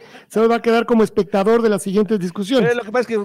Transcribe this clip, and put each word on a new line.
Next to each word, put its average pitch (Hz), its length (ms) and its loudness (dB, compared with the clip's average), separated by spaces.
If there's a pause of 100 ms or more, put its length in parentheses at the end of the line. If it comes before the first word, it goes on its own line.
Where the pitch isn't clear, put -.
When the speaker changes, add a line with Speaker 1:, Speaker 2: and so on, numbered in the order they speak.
(280)
Speaker 1:
se - 200 -2
va 233 100 2
a 226 40 -6
quedar 226 240 0
como 226 180 2
espectador 214 600 0
de 226 60 2
las 202 120 0
siguientes 202 380 0
discusiones. 208 520 -2
Speaker 2:
Eh, 240 40 -2
lo 240 80 -6
que 208 80 -14
pasa 247 100 0
es - 60 -8
que 226 180 -4